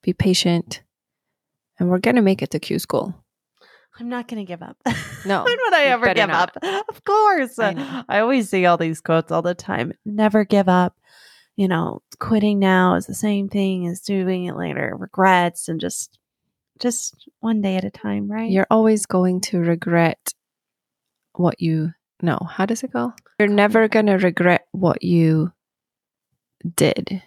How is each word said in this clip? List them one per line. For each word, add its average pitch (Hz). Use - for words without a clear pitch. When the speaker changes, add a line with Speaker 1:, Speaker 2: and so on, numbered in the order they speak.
Speaker 1:
Be 180
patient. -
And 175
we're 185
gonna 240
make 190
it -
to 156
Q -
school. -
Speaker 2:
I'm 233
not 247
gonna 214
give 175
up. -
<laughs> 247
Speaker 1:
No, 190
Speaker 2:
When 480
would 392
I 311
Speaker 1:
you 277
Speaker 2:
ever 240
Speaker 1:
better 220
Speaker 2:
give 196
Speaker 1:
not. 165
Speaker 2:
up? 392
Of -
course. 392
Speaker 1:
I 202
know. 269
Speaker 2:
I 202
always 233
see 185
all 175
these 165
quotes 165
all 165
the 175
time. -
"Never 214
give 196
up." 180
You 196
know, 170
quitting 208
now 185
is 180
the 202
same 202
thing 190
as 175
doing 185
it 175
later. -
Regrets 180
and 160
just, -
just -
one 220
day 190
at 185
a 202
time, 202
right? 220
Speaker 1:
You're 190
always 220
going 185
to -
regret 170
what 175
you, 160
no, 170
how 190
does 226
it 262
go? 240
You're 208
never 214
gonna 208
regret 180
what 185
you 165
did. -